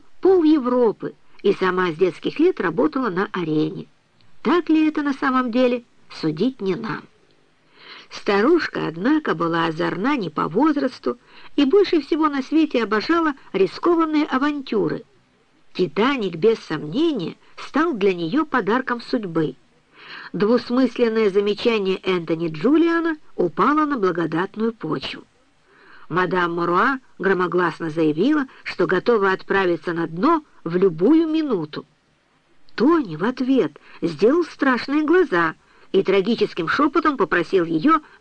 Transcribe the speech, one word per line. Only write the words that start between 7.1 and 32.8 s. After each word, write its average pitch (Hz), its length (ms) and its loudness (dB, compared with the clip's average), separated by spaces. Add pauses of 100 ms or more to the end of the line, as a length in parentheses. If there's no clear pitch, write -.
Старушка, 208 800 0
однако, 220 480 -2
была 165 300 0
озорна 170 500 -2
не 185 140 -4
по 170 180 -4
возрасту 262 680 -2 (380)
и 285 100 4
больше 349 360 4
всего 311 280 0
на 277 140 -2
свете 285 400 2
обожала 285 500 0 (180)
рискованные 302 720 2
авантюры. 262 800 -2 (680)
«Титаник», 190 640 -2
без 214 240 2
сомнения, 180 760 -4 (220)
стал 311 360 -2
для 196 200 2
неё 175 320 -2
подарком 240 560 -2
судьбы. 175 540 -4 (760)
Двусмысленное 226 1000 0
замечание 202 680 0
Энтони 170 500 -2
Джулиана 320 680 2 (180)
упало 247 500 0
на 285 120 -2
благодатную 185 760 -2
почву. - 500 -8 (840)
Мадам 175 460 -2
Муруа 180 460 0 (200)
громогласно 175 720 0
заявила, 170 580 0 (160)
что - 240 -2
готова 196 440 2
отправиться 180 640 -2
на 165 140 -4
дно 254 360 0 (200)
в 170 120 -4
любую 196 520 4
минуту. 262 580 -4 (920)
Тони 247 420 2